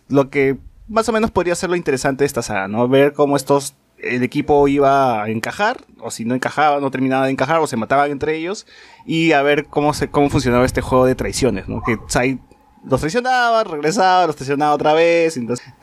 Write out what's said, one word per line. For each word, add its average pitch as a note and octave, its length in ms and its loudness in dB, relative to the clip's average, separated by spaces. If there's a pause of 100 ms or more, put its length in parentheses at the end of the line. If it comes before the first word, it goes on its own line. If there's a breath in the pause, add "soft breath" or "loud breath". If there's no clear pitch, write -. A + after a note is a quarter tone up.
lo C3+ 220 2
que C3+ 260 0 (320)
más A3 200 -2
o A#3 40 0
menos A3 180 0
podría F3 240 0
ser F3 160 -4
lo F3+ 60 0
interesante C#3 480 -2
de - 20 0
esta A#2+ 160 -4
saga, G2 240 -4
¿no? A#2 220 0
Ver C#3 240 4
cómo C#3+ 240 2
estos, C#3 400 -2 (220)
el B2 260 -4
equipo C#3+ 420 2
iba C#3 560 2
a G#2+ 80 -6
encajar, A#2+ 540 -4 (160)
o A#2 100 -10
si - 140 -10
no A#2+ 100 -2
encajaba, C#3+ 460 0
no C#3 100 -2
terminaba C3 360 -2
de C3+ 60 -2
encajar, C3+ 280 0
o D3+ 80 0
se C3 80 -6
mataban C#3 340 0
entre D3 260 -4
ellos, F3 300 -8 (400 loud breath)
y D#3+ 260 2
a C#3 100 4
ver D3 240 2
cómo D3 280 0
se, C#3 140 -4
cómo C#3+ 220 2
funcionaba B2 360 2
este B2+ 140 -2
juego B2+ 260 2
de C3 80 2
traiciones, G#2 540 -2
¿no? A2 180 -6
Que A2+ 100 0 (120)
Sai C3 320 -2 (480)
los - 120 0
traicionaba, A#3+ 640 0
regresaba, F#3 600 2
los D3+ 100 -2
traicionaba C#3+ 380 -2
otra D3 200 2
vez, E3 420 2
entonces, B2 280 -6 (180)